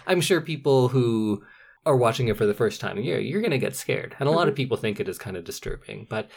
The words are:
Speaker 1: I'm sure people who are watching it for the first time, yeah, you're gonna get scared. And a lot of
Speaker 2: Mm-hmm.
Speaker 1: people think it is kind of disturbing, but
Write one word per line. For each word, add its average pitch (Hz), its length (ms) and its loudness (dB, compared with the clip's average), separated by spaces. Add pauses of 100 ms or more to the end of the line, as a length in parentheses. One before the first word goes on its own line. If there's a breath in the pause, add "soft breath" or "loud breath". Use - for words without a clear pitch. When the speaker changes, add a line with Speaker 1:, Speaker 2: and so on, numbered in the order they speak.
Speaker 1:
I'm 180 120 4
sure 170 200 2
people 135 480 2
who 113 560 2 (420 loud breath)
are 143 100 4
watching 120 320 2
it 107 80 0
for 110 100 2
the 104 80 2
first 107 260 0
time, 95 180 -6
yeah, 123 200 -2
you're 139 240 -2
gonna 175 160 0
get 123 180 -2
scared. - 420 -6
And 135 100 0
a 151 40 4
lot 170 160 4
of - 60 0
Speaker 2:
Mm-hmm. - 80 -4
Speaker 1:
people 113 160 -2
think 107 200 -4
it 98 100 -4
is 90 100 -8
kind 95 180 -10
of 85 80 -10
disturbing, 104 640 -12
but 110 260 -6